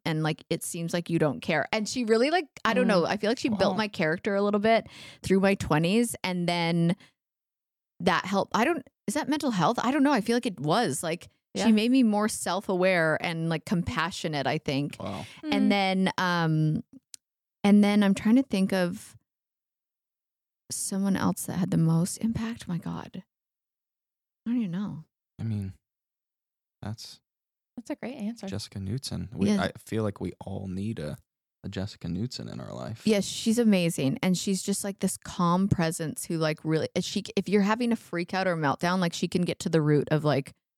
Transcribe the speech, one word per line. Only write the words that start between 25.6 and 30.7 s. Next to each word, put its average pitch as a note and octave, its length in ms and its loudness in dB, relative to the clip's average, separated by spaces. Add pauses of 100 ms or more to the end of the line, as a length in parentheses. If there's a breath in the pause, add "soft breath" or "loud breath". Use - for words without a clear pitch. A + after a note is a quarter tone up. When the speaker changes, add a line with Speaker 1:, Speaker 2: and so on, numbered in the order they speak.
Speaker 3:
that's - 400 -14 (560)
Speaker 2:
That's A#3+ 140 -14
a D4 60 -6
great A#3+ 200 -12
answer. A3 300 -8
Speaker 3:
Jessica - 340 -10
Knutson. F#2+ 540 -6
We, - 140 2
Speaker 1:
Yeah. G3+ 140 2
Speaker 3:
I G2 160 -2
feel A2 240 -4
like G#2 180 -4
we F2+ 120 -6 (120)
all G2 240 -8
need G2 300 -6